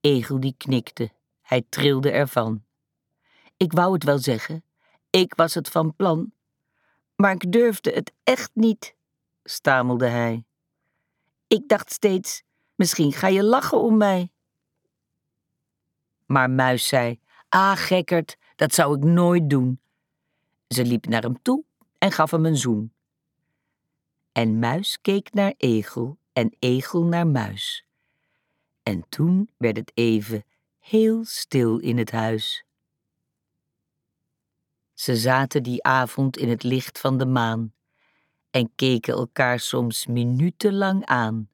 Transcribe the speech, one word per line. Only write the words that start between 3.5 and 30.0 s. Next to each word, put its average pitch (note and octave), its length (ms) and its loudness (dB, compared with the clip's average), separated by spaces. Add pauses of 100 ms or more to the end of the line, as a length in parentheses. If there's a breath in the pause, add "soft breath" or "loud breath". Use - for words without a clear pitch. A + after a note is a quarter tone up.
Ik E3+ 160 0
wou F3+ 200 2
het F3+ 120 -2
wel C#3+ 140 2
zeggen. C3+ 460 -4 (460)
Ik F#3 240 0
was E3 200 0
het D#3+ 140 -6
van D#3+ 280 0
plan. F3+ 360 0 (840)
Maar G3+ 160 4
ik F3+ 200 -4
durfde A#3 380 2
het - 220 -4 (100)
echt - 320 0
niet, A3 400 0 (500)
stamelde B2+ 640 0
hij. A#2 380 -2 (1000)
Ik B3+ 220 2
dacht - 240 0
steeds, - 500 -2 (320)
"Misschien E3 380 0
ga F#3+ 160 0
je F#3+ 140 2
lachen B3+ 380 2
om A3 160 4
mij." F#3+ 340 2 (2000)
Maar C3 240 2
Muis C3 380 0
zei, A#2+ 320 0 (280 soft breath)
"Ah, F#3+ 280 2
gekkerd, F3 600 -2 (200)
dat - 180 0
zou D3 220 2
ik C#3 60 -2
nooit E3+ 480 4
doen." B2+ 300 0 (880)
Ze B2 160 -2
liep A#2+ 220 0
naar A2+ 160 0
hem B2 200 -6
toe C4+ 220 0 (340)
en F#3+ 140 0
gaf D#3 180 2
hem D#3+ 160 2
een D#3+ 100 2
zoen. A2+ 360 -2 (1400)
En A2+ 260 0
Muis B2+ 420 -4
keek G3 320 -2
naar G3+ 240 0
Egel A#2+ 640 -2 (140)
en A#2 260 -2
Egel C3 460 0
naar E3+ 220 0
Muis. G#2+ 600 -4 (960)
En F#2+ 260 -6
toen F#3 480 0
werd A2 200 -2
het A2 180 -10
even A2 500 -2 (340)